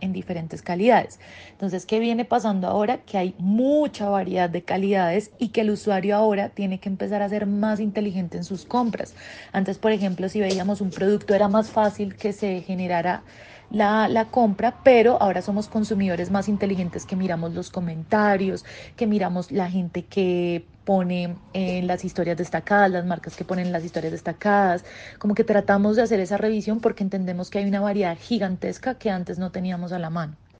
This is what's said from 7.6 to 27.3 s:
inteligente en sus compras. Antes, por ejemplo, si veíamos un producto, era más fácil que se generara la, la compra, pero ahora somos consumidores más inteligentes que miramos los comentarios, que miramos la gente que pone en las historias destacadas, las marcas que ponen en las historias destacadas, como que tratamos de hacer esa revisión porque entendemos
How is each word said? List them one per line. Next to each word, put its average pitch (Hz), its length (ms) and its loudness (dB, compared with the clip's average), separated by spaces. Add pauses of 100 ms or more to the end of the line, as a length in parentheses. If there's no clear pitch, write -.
inteligente 202 560 -4
en 175 80 -6
sus 185 220 -10
compras. - 500 -2 (380)
Antes, 196 240 -2
por 220 160 2
ejemplo, 185 340 -2
si 208 140 -2
veíamos 190 400 0
un 196 80 -2
producto, 208 440 2
era 202 140 6
más 214 220 2
fácil 208 480 0
que 208 160 -4
se 190 260 -4
generara 180 640 -2 (480)
la, 208 360 2
la 220 180 2
compra, 226 580 2
pero 240 380 8
ahora 185 200 2
somos 208 260 -2
consumidores 190 640 0
más 196 160 0
inteligentes 196 580 -2
que 196 100 -6
miramos 170 380 -2
los 175 160 -8
comentarios, 185 960 0 (300)
que 233 120 -2
miramos 185 440 0
la 185 180 0
gente 175 360 -4
que 175 600 0 (200)
pone 180 500 0 (180)
en 180 340 -2
las 180 160 -2
historias 175 340 -2
destacadas, 190 520 2
las 180 160 0
marcas 170 300 -6
que 175 100 -10
ponen 180 220 -4
en 180 40 -2
las 170 140 -2
historias 160 260 -4
destacadas, 180 720 0 (360)
como 208 160 0
que 220 80 2
tratamos 202 520 4
de 240 60 4
hacer 226 180 2
esa 190 180 0
revisión 214 420 0
porque 220 240 0
entendemos 180 460 -4